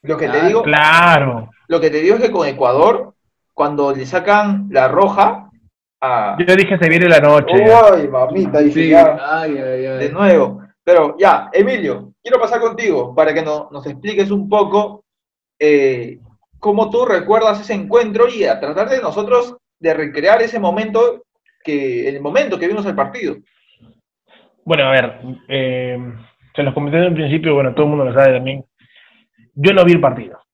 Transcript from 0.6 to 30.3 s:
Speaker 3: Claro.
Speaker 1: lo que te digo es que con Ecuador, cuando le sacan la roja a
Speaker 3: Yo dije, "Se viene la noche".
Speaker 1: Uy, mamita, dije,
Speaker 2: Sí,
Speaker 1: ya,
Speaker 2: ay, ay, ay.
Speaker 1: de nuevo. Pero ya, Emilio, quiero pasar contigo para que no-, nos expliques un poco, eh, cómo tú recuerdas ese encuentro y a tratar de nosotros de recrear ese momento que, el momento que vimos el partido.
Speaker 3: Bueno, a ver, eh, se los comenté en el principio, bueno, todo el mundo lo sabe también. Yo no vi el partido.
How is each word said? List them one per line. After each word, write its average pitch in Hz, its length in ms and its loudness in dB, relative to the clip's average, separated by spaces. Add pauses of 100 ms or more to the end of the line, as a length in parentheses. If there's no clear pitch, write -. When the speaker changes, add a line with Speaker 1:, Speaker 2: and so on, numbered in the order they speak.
Speaker 3:
Claro. 151 880 2 (180)
Speaker 1:
lo 170 120 -2
que 156 100 2
te 147 100 -4
digo 196 160 2
es 233 60 -2
que - 80 0
con 170 160 -2
Ecuador, 139 680 0 (400)
cuando 143 400 -2
le 131 120 -8
sacan 202 640 0
la 131 180 2
roja 196 600 0 (520)
a 117 380 -4
Speaker 3:
Yo 180 180 2
dije, 196 220 0
"Se 165 100 2
viene 170 200 2
la 156 120 6
noche". 147 340 4
Speaker 1:
Uy, 208 540 6
mamita, 139 520 0
dije, 143 120 4 (120)
Speaker 2:
Sí, 160 40 0
Speaker 1:
ya, 147 320 6
Speaker 2:
ay, 151 380 -4
ay, 131 280 -6
ay. 131 120 -8
Speaker 1:
de 143 120 -4
nuevo. 165 500 2 (220)
Pero 165 360 2
ya, 185 340 2
Emilio, 190 600 -2 (100)
quiero 240 180 0
pasar 233 200 -2
contigo 180 540 -4
para 156 200 2
que 160 80 -2
no-, 151 280 -8
nos 143 160 -14
expliques 196 440 -4
un 202 180 -4
poco, 202 560 -2 (540)
eh, 135 600 0 (400)
cómo 214 320 -2
tú 240 140 -2
recuerdas 208 560 0
ese 226 140 -8
encuentro 220 540 0
y 226 160 -4
a 113 140 -2
tratar 156 300 -4
de 262 120 -2
nosotros 240 560 -4 (220)
de 160 160 -2
recrear 151 480 0
ese 226 180 -4
momento 214 640 -2 (380)
que, 131 460 -6
el 139 120 -8
momento 180 380 -4
que 165 100 -6
vimos 202 180 -6
el 185 100 -6
partido. 170 400 -8 (1300)
Speaker 3:
Bueno, 156 200 0
a 131 60 0
ver, 123 300 -2 (280)
eh, 127 500 -6 (560)
se 147 80 -4
los 139 120 -4
comenté 143 240 -2
en 175 60 2
el 175 100 0
principio, 156 400 -2
bueno, 135 200 0
todo 151 100 0
el 147 60 0
mundo 147 140 -2
lo 123 100 -4
sabe 135 200 4
también. 131 300 -6 (920)
Yo 160 180 2
no 190 120 6
vi 175 80 6
el 165 80 4
partido. 123 400 -4 (140)